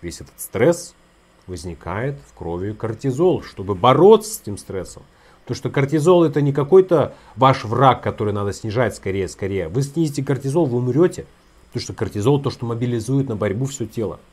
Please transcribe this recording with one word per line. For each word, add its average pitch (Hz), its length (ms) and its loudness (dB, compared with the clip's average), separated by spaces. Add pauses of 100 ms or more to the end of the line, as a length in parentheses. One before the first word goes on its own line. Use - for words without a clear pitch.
весь 87 200 -12
этот - 180 -20
стресс 160 560 0 (520)
возникает 92 680 -8 (100)
в - 120 -20
крови 87 340 -8
кортизол, 131 680 -2
чтобы 98 320 -6
бороться 175 580 6
с - 80 -12
этим 202 160 -10
стрессом. - 460 -10 (400)
Потому - 140 -6
что - 140 -6
кортизол — 156 540 4
это 147 160 0
не 143 120 2
какой-то 139 600 4 (200)
ваш 131 300 4
враг, 117 380 4
который 104 300 -2
надо 101 200 -4
снижать 110 420 -2
скорее, 95 340 -4
скорее. 95 400 -6
Вы 113 140 -2
снизите 143 400 -2
кортизол, 139 440 -2
вы 123 120 -2
умрёте. 127 480 0 (420)
Потому 117 140 -8
что - 100 -12
кортизол — 110 480 0
то, 139 100 -4
что 120 160 -10
мобилизует 120 600 -2
на 110 80 -4
борьбу 104 300 -2
всё 120 200 -8
тело. 104 340 -6 (120)